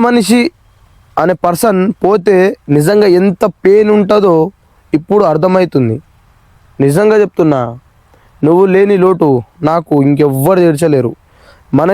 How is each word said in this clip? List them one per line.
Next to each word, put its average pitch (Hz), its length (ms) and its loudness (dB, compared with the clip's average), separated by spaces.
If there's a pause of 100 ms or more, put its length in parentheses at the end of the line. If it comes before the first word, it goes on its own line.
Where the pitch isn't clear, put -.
మనిషి 240 360 0 (840)
అనే 175 120 0 (100)
పర్సన్ 185 360 0 (220)
పోతే 202 340 0 (400)
నిజంగా 202 320 2 (120)
ఎంత 196 220 -2 (220)
పెయిన్ 208 320 2
ఉంటుందో 202 380 0 (640)
ఇప్పుడు 202 320 -2
అర్థమవుతుంది. 156 680 -2 (880)
నిజంగా 208 380 2
చెప్తున్నా, 156 400 -2 (840)
నువ్వు 170 180 2 (140)
లేని 202 280 0
లోటు 170 280 0 (380)
నాకు 165 220 -4 (140)
ఇంకెవ్వరు 147 600 0
తీర్చలేరు. 143 460 -2 (680)
మన 160 140 0